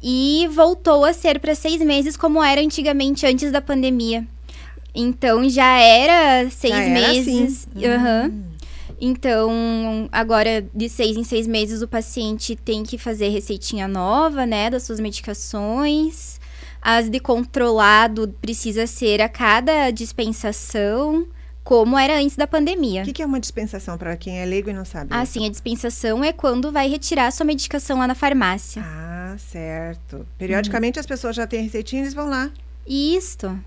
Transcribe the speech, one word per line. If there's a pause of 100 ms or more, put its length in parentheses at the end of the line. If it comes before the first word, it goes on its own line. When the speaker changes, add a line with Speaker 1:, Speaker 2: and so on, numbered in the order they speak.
Speaker 1:
e
voltou
a
ser
pra
seis
meses,
como
era
antigamente,
antes
da
pandemia. (680)
Então,
já
era
seis
Speaker 2:
Já
era (100)
assim?
Speaker 1:
meses.
Aham.
Speaker 2:
Hum. (580)
Speaker 1:
Então,
agora, (100)
de
seis
em
seis
meses,
o
paciente
tem
que
fazer
receitinha
nova,
né,
das
suas
medicações. (400)
As
de
controlado (120)
precisa
ser
a
cada
dispensação, (380)
como
era
antes
da
pandemia.
Speaker 2:
O
que
que
é
uma
dispensação,
pra
quem
é
leigo
e
não
sabe?
Speaker 1:
Ah,
sim,
a
dispensação
é
quando
vai
retirar
a
sua
medicação
lá
na
farmácia.
Speaker 2:
Ah,
certo. (100)
Periodicamente
Speaker 1:
Uhum.
Speaker 2:
as
pessoas
já
têm
receitinha,
eles
vão
lá. (360)
Speaker 1:
Isto.